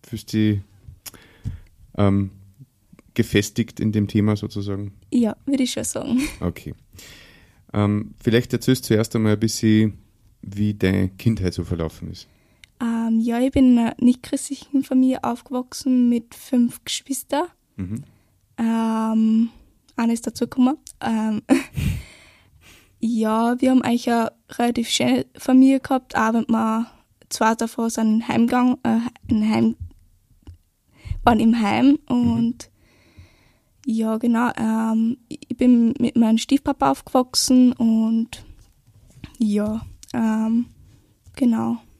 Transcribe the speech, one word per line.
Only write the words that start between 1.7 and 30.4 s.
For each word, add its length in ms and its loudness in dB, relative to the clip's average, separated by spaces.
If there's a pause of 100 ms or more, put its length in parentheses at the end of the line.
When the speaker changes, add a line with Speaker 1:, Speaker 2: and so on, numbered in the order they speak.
Speaker 1:
ähm, 340 0 (840)
gefestigt 680 -2
in 100 0
dem 160 0
Thema 300 2
sozusagen? 560 -10 (180)
Speaker 2:
Ja, 240 0 (100)
würde 180 0
ich 80 -2
schon 120 -8
sagen. 380 -4 (180)
Speaker 1:
Okay. 340 -8 (1000)
Ähm, 460 -2
vielleicht 340 0
erzählst 320 0
du 40 -12
zuerst 260 0
einmal 180 2
ein 60 -2
bisschen, 580 0 (440)
wie 320 -4
deine 360 0
Kindheit 460 -2
so 100 -6
verlaufen 460 -6
ist. 160 -18 (520)
Speaker 2:
Ähm, 400 -2
ja, 220 -2
ich 100 0
bin 220 6
in 60 6
einer 200 0
nicht-christlichen 840 -2
Familie 400 0
aufgewachsen 840 -2
mit 280 -2
fünf 500 -2
Geschwistern. 600 -6 (280)
Speaker 1:
Mhm. 280 -8 (540)
Speaker 2:
Ähm, 920 0 (480)
eine 160 0
ist 140 -6
dazugekommen. 500 0 (240)
Ähm, 460 -4
<laughs> 1500 -6
ja, 600 0
wir 120 2
haben 100 0
eigentlich 300 -2
eine 200 0 (200)
relativ 380 -2
schöne 360 0 (100)
Familie 440 6
gehabt, 360 -4
auch 180 0
wenn 140 0
wir 400 0 (420)
zwei 260 0
davon 340 -4
sind 180 -2 (140)
in 60 -10
Heimgang, 560 2
äh, 160 2 (280)
in 240 0
Heim, 240 2 (1500)